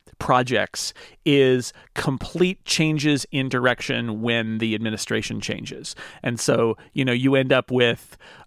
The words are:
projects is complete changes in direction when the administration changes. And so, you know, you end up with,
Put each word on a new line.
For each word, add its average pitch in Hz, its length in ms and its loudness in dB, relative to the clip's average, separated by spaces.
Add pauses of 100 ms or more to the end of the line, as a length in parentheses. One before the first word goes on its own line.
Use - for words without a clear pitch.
(180)
projects 127 760 0 (320)
is 131 480 4 (220)
complete 175 680 -2
changes 151 680 0
in 135 160 -2
direction 120 720 -2
when 113 380 0
the 113 160 0
administration 110 680 -4
changes. - 560 -10 (260)
And 120 160 -4
so, 117 380 0 (160)
you 135 120 -2
know, 127 80 0
you 131 220 2
end 135 180 2
up 131 180 2
with, 120 460 0 (300)